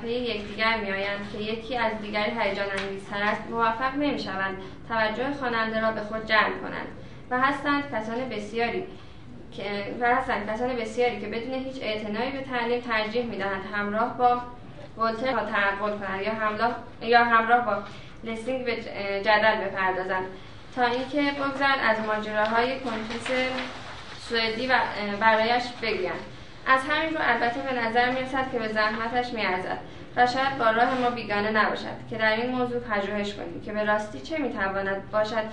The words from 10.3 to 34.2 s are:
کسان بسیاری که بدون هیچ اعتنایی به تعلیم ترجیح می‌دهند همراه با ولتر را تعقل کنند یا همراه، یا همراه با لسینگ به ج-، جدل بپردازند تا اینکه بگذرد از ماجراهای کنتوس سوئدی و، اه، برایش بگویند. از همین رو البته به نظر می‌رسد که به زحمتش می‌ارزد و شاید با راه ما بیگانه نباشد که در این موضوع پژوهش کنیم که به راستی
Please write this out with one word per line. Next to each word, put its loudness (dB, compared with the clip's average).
کسان 0
بسیاری 0
که -6
بدون -4
هیچ -6
اعتنایی -2
به -6
تعلیم -2
ترجیح 0
می‌دهند -4
همراه 0
با 6
ولتر 0
را 0
تعقل 0
کنند -4
یا 0
همراه، 0
یا 8
همراه 6
با 0
لسینگ -4
به -2
ج-، -6
جدل 6
بپردازند 0
تا 2
اینکه 2
بگذرد 2
از 4
ماجراهای 2
کنتوس -2
سوئدی 0
و، 2
اه، 2
برایش 6
بگویند. 0
از 6
همین 2
رو 0
البته 2
به -2
نظر 4
می‌رسد -2
که 0
به -2
زحمتش 0
می‌ارزد 0
و 8
شاید 2
با 4
راه 4
ما 4
بیگانه 0
نباشد 2
که -4
در 4
این 0
موضوع 0
پژوهش 0
کنیم -8
که -8
به 0
راستی 0